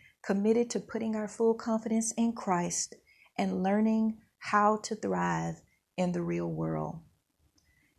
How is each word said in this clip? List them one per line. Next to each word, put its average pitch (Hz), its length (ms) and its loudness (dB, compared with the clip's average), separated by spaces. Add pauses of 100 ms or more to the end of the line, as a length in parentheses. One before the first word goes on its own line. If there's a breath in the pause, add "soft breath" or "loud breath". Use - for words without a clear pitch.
(240 soft breath)
committed 220 460 2
to 214 100 -2
putting 220 340 -4
our 214 140 -4
full 226 240 2
confidence 226 640 0
in 233 160 2
Christ 175 640 -2 (420 soft breath)
and 190 260 0
learning 220 540 2 (220 soft breath)
how 208 460 2
to 220 120 -6
thrive 175 640 -2 (380)
in 180 140 2
the - 100 -2
real 170 280 -2
world. 80 500 -4 (1000)